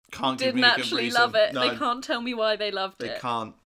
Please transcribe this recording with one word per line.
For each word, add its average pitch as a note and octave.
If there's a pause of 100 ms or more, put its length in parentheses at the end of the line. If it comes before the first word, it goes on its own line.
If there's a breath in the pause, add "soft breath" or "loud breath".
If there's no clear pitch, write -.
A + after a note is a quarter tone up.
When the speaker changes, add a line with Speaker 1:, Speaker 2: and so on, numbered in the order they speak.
(120)
Speaker 1:
Can't C4
give C4
Speaker 2:
didn't B3+
Speaker 1:
me B3
a A#3+
good -
Speaker 2:
actually A#3+
Speaker 1:
reason. A#3+
Speaker 2:
love A#3+
it. G#3+
They B3+
Speaker 1:
No. A#3+
Speaker 2:
can't C4
tell B3
me B3
why A3
they G#3
loved F#3+
Speaker 1:
They A#2
Speaker 2:
it. A2
Speaker 1:
can't. A#2 (140)